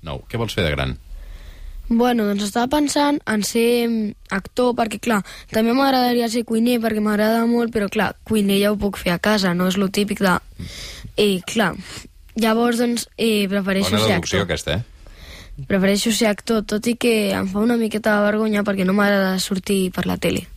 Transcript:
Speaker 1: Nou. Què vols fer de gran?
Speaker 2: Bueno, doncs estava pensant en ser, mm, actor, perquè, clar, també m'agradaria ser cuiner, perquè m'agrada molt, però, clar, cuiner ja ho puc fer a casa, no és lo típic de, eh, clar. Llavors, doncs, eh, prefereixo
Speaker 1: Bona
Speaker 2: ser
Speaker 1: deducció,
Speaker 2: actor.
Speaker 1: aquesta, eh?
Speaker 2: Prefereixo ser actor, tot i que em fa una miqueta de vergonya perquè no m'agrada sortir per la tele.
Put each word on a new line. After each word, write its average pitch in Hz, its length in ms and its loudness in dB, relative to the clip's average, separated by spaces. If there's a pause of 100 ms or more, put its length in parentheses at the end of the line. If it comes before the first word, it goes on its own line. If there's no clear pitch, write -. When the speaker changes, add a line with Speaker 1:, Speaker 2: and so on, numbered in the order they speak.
Speaker 1:
Nou. 67 260 -10
Què - 80 -8
vols 110 200 -2
fer 92 100 2
de 76 60 2
gran? 67 240 -2 (920)
Speaker 2:
Bueno, 240 380 2
doncs 202 160 0
estava 233 240 -2
pensant 294 540 2 (100)
en 208 160 0
ser, 240 400 2
mm, 220 280 -2 (200)
actor, 240 400 0
perquè, 226 240 -2
clar, 220 220 0 (320)
també 226 200 2
m'agradaria 247 560 2
ser 233 160 -2
cuiner, 233 380 2
perquè 220 180 0
m'agrada 214 460 2
molt, 233 260 2
però, 208 160 0
clar, - 360 -2
cuiner 202 340 2
ja 202 140 4
ho 208 40 0
puc 202 220 -2
fer 180 160 0
a 170 60 -4
casa, 196 340 2
no 180 140 2
és 185 100 0
lo 196 100 2
típic 202 300 -2
de, 190 160 2 (840)
eh, 196 300 2
clar. 196 300 0 (580)
Llavors, 226 440 2
doncs, 240 280 0 (100)
eh, 214 320 2
prefereixo 196 440 0
Speaker 1:
Bona 208 100 2
Speaker 2:
ser 220 140 2
Speaker 1:
deducció, - 240 0
Speaker 2:
actor. 87 100 -2
Speaker 1:
aquesta, 73 240 -2
eh? 110 80 -2 (840)
Speaker 2:
Prefereixo 196 440 2
ser 220 140 2
actor, 214 400 0
tot 208 200 -2
i 233 100 0
que 220 360 2
em 190 160 -2
fa 196 120 -2
una 240 180 2
miqueta 214 400 0
de 208 80 2
vergonya 208 360 0
perquè 202 220 0
no 185 80 2
m'agrada 196 460 2
sortir 185 520 -2
per 180 140 -4
la 180 140 -2
tele. 190 240 -2 (140)